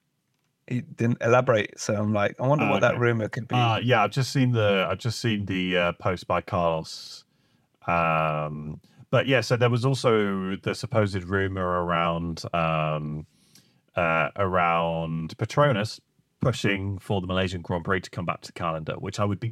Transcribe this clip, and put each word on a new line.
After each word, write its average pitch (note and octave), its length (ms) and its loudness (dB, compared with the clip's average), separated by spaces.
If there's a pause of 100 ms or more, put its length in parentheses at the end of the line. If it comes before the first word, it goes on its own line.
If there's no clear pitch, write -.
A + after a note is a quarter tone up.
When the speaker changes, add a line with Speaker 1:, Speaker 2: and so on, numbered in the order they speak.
(680)
Speaker 1:
He B2 140 -4
didn't - 400 -2
elaborate, A#2 580 4
so - 160 -2
I'm G#2+ 180 0
like, G2+ 260 2
I B2 60 0
wonder C#3 200 2
Speaker 2:
Ah, G#2+ 40 2
Speaker 1:
what G2+ 120 2
that A#2+ 120 4
Speaker 2:
okay. - 80 -2
Speaker 1:
rumor A#2 260 2
could A2+ 200 -8
be. - 80 -2
Speaker 2:
Uh, A#2 240 2
yeah, A#2 240 4
I've G#2 80 0
just C3 200 -2
seen B2+ 200 2
the, G#2 360 2
I've F#2 120 -4
just A2 200 -6
seen G#2+ 280 0
the, F2+ 300 0
uh, F2 160 2
post - 340 -4
by F2 140 0
Carlos. E2+ 800 -4 (640)
Um, D#2 920 0 (320)
but A#2+ 160 4
yeah, C3 140 4
so B2 140 0
there A#2+ 140 4
was A#2+ 160 0
also G#2 800 2
the G2+ 120 -2
supposed G2+ 480 0
rumor F#2 640 -2
around, E2+ 580 -2 (100)
um, D#2 720 -2 (680)
uh, E2 400 2
around E2 1040 0
Petronas A#2 600 0 (420)
pushing G2+ 560 -2
for G2 240 -2
the F2+ 60 -6
Malaysian F#2 340 -2
Grand E2+ 240 -4
Prix F#2+ 160 0
to - 80 -14
come - 160 -8
back E2+ 160 -6
to - 100 -18
calendar, D#2+ 420 -4
which - 260 -8
I G#2 60 0
would G2+ 140 -2
be A2+ 120 -6